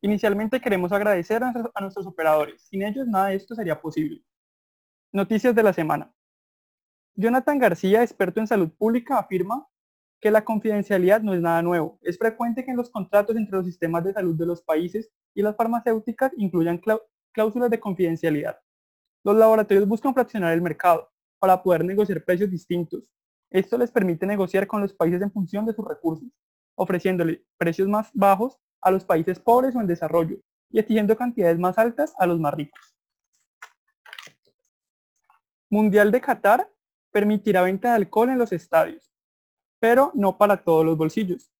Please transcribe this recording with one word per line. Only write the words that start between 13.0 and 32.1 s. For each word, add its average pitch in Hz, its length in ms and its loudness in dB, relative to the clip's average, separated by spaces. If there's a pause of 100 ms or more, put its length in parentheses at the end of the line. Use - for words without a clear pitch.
entre 208 220 -4
los 185 80 -2
sistemas 175 400 -4
de 196 80 -4
salud 180 240 -2
de 170 80 -2
los 170 160 -6
países 175 500 -4 (220)
y 202 80 -4
las 208 160 0
farmacéuticas 233 800 -2
incluyan 170 420 -2
clau-, 214 220 -2 (320)
cláusulas 220 360 -2
de 226 120 -2
confidencialidad. 165 760 -2 (640)
Los 208 140 2
laboratorios 220 500 4
buscan 226 280 -2
fraccionar 214 400 0
el 170 80 0
mercado 170 480 0 (300)
para 185 220 4
poder 170 220 2
negociar 196 400 -2
precios 180 260 0
distintos. 175 540 -6 (460)
Esto 190 280 -2
les 240 140 0
permite 185 340 0
negociar 196 420 -2
con 208 140 -4
los 202 120 -6
países 175 280 0
en 202 100 -4
función 202 340 -4
de 226 80 -4
sus 220 140 -10
recursos, 160 400 -6 (480)
ofreciéndole 180 680 -2 (120)
precios 175 300 -2
más 208 260 -2
bajos 202 460 0 (220)
a 185 100 4
los 190 140 0
países 180 340 0
pobres 247 340 2
o 247 60 -2
en 208 80 -2
desarrollo 165 480 -2 (340)
y 220 100 0
exigiendo 214 360 2
cantidades 220 420 0
más 180 200 0
altas 233 420 0